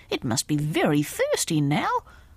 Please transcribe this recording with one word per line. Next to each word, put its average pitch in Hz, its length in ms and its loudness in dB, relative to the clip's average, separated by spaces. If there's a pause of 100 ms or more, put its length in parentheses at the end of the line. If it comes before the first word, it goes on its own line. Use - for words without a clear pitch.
"It - 140 -4
must - 240 -2
be 151 100 0
very 151 460 2
thirsty 466 580 0
now. 175 320 0 (440)